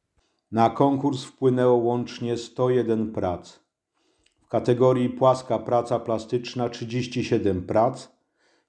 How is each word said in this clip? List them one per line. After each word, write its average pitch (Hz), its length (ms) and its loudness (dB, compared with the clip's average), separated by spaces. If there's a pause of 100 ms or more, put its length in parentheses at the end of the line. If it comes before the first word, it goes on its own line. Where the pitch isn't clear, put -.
(520)
Na 113 180 4
konkurs 139 540 0
wpłynęło 123 540 2
łącznie 120 600 -2
sto 127 320 -2
jeden 110 420 0
prac. 92 480 -6 (840)
W - 60 -20
kategorii 123 640 2
płaska 123 500 2
praca 120 400 -2
plastyczna 117 720 -4
trzydzieści 120 540 -6
siedem 98 380 0
prac, 113 500 -2 (580)